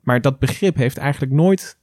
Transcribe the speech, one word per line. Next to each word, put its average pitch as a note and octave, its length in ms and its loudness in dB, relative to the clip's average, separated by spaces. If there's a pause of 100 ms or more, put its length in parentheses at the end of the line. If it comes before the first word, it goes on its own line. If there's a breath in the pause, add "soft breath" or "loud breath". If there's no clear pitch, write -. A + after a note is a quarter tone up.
Maar B2 200 0
dat C3+ 180 0
begrip E3 380 0
heeft B2+ 200 -2
eigenlijk C#3 360 -4
nooit F3+ 500 0